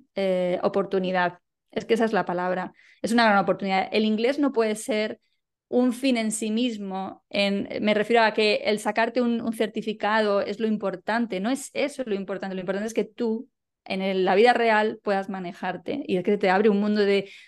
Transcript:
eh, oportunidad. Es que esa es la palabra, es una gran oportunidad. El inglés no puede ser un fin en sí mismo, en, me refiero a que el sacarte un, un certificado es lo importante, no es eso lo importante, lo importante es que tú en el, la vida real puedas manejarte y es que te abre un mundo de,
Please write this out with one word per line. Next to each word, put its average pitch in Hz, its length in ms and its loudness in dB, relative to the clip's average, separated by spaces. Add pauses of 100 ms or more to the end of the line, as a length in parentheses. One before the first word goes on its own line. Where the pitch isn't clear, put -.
(160)
eh, 180 480 0
oportunidad. 185 760 0 (320)
Es 220 140 -6
que 226 80 2
esa 220 120 2
es 220 80 -2
la 180 120 0
palabra, 180 480 -4 (280)
es 196 100 -4
una 233 140 4
gran 202 120 6
oportunidad. 190 540 0
El 214 140 2
inglés 233 340 0
no 277 120 2
puede 220 240 0
ser 214 440 -4 (500)
un 247 240 2
fin 254 240 0
en 220 140 -2
sí 220 200 -4
mismo, 208 800 -4
en, 202 380 0 (140)
me 208 140 2
refiero 220 260 4
a 214 120 4
que 214 320 2
el 214 140 0
sacarte 233 420 0
un, 233 200 0
un 226 120 -4
certificado 214 880 0
es 196 180 -6
lo 220 80 -2
importante, 202 720 -2
no 208 100 -2
es 269 240 -6
eso 277 320 -4
lo 214 80 -2
importante, 190 400 -6
lo 185 80 -6
importante 196 260 -4
es 226 60 -8
que 214 120 0
tú 226 440 -4 (360)
en 190 160 -6
el, 190 240 0
la 185 100 4
vida 240 180 6
real 220 500 2
puedas 196 260 -2
manejarte 185 800 -8
y 196 100 0
es 180 60 -2
que 202 140 2
te 202 120 2
abre 208 200 4
un 202 100 4
mundo 208 220 0
de, 196 280 2 (180)